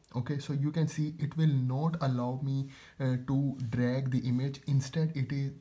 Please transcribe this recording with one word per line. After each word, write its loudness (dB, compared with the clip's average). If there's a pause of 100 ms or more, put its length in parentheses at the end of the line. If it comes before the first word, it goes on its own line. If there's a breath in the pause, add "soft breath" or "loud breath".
(160)
Okay, -2
so -4
you 0
can 2
see -2
it -2
will 4 (160)
not 0
allow 0
me, -2 (300 loud breath)
uh, 0 (100)
to 2 (140)
drag 0
the 2
image. 0
Instead, 2
it -2
is -2